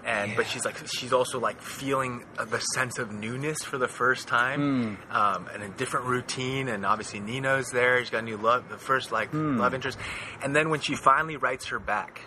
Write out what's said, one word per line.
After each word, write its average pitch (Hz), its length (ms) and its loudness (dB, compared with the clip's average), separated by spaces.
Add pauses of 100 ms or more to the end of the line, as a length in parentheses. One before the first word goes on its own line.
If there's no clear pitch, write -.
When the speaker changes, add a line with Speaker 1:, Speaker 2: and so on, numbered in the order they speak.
Speaker 1:
And, 107 300 0
but 117 120 2
Speaker 2:
Yeah. - 60 -6
Speaker 1:
she's 120 120 -4
like, 113 120 -2 (120)
she's 123 240 -4
also, 127 260 2
like, 110 240 -2
feeling, 131 600 -2 (120)
uh, 117 80 -4
the 113 140 -2
sense 127 400 -2
of 110 140 -4
newness 127 500 -4
for - 160 -4
the 123 80 4
first 123 400 2
time, 127 720 2 (120)
Speaker 2:
Hmm. 120 80 -2
Speaker 1:
um, 98 360 2
and 104 100 -8
a 101 60 -8
different 123 380 -2
routine. 127 640 -2
And 101 160 -2
obviously 104 360 0
Nino's 131 500 0
there. 123 300 6
She's 117 100 -6
got 117 100 0
a - 20 -6
new 113 140 -4
love, 113 320 4
the 107 100 -10
first, 131 340 0
like, 110 180 0
Speaker 2:
Hmm. 151 280 0
Speaker 1:
love 123 160 4
interest. 131 240 -4 (440)
And 139 140 0
then 156 140 4
when 147 100 2
she 135 160 -2
finally 151 400 6
writes 127 320 -2
her 123 100 -6
back 101 480 -4